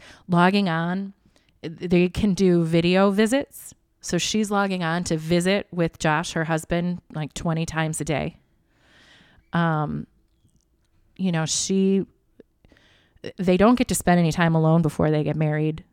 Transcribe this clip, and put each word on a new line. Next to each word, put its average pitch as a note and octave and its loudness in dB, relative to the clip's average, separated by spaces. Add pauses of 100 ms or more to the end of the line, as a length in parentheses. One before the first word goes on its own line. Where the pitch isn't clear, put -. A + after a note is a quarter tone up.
(280)
logging F#3 2
on. F3+ -4 (480)
They F3 0
can G3+ 0
do F3 4
video F3 2
visits. A3 -2 (260)
So - -4
she's G#3+ -2
logging G3 -2
on E3+ -2
to E3 -2
visit F3 0
with - -4
Josh, D#3 0
her E3 -2
husband, F3 -4 (120)
like, D#3 -8
twenty E3 -4
times D#3+ -4
a C#3+ -6
day. D3+ -4 (1160)
Um, D#3+ -2 (1080)
you F#3 -2
know, D#3+ -2
she, F#3+ 0 (1300)
they F3+ 2
don't A3 6
get A#3+ -2
to F#3 -2
spend F3 2
any E3 2
time E3 2
alone D#3+ 4
before E3 0
they D3+ 0
get D3+ -2
married. D#3 -2